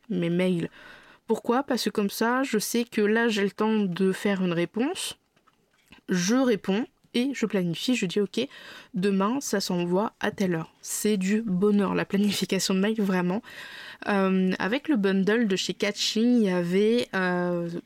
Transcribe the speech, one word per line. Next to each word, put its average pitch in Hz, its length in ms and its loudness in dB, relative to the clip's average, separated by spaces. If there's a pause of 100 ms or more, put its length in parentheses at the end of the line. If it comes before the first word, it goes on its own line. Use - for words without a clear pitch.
mes 175 200 -2
mails. 175 400 0 (560)
Pourquoi ? 240 380 0
Parce 247 220 -2
que 220 40 0
comme 202 220 -2
ça, 247 320 0
je 226 160 0
sais 233 260 -2
que - 160 -2
là, 220 260 4
j'ai 214 160 0
le 202 80 0
temps 220 280 0
de 190 320 2
faire 190 320 0
une 175 100 0
réponse, 214 640 -2 (920)
je 185 260 2
réponds, 240 500 2 (280)
et 254 200 0
je 233 140 0
planifie, 185 480 0
je 220 100 -2
dis : « 180 160 -2
Ok, 202 180 -2 (540)
demain, 196 480 2
ça - 180 -2
s'envoie 180 600 0
à 208 100 -2
telle 190 240 -2
heure. » 160 180 -6 (100)
C'est - 360 -2
du 196 240 0
bonheur, 196 540 2
la 170 100 0
planification 196 680 0
de 190 40 2
mail, 220 220 0
vraiment. 185 400 0 (680)
Euh, 190 520 2
avec 233 280 -2
le 302 100 2
bundle 196 500 2
de 190 80 0
chez - 180 -4
Catching, 226 680 0
il - 20 4
y 196 60 2
avait, 190 640 2
euh, 175 540 0 (160)